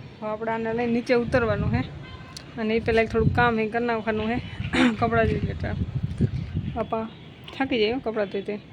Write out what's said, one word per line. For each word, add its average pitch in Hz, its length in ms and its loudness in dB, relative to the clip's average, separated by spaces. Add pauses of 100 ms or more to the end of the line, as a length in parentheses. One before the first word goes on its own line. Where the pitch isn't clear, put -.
(180)
હવે 214 120 -8
આપણે 220 220 -2
આને 226 240 0
લઈને 240 160 2
નીચે 240 220 2 (100)
ઉતરવાનું 214 500 2
છે 247 80 4 (800)
અને 220 160 0
એ 226 100 0
પહેલાં 226 260 4
થોડુંક 220 240 4
કામ 240 220 6
એ 220 140 0
કરી 233 160 0
નાખવાનું 220 420 0
છે. 247 80 0 (340)
<clears throat> 247 280 4
કપડાં 226 300 4
જોઈએ 208 260 0
એટલે - 140 -4 (1080)
આપા 220 240 -2 (500)
થાકી 269 280 0
જાય 214 140 2
હો 277 100 -2
કપડાં 214 260 -2
ધોઈ 202 140 -4
ધોઈને. 202 260 -6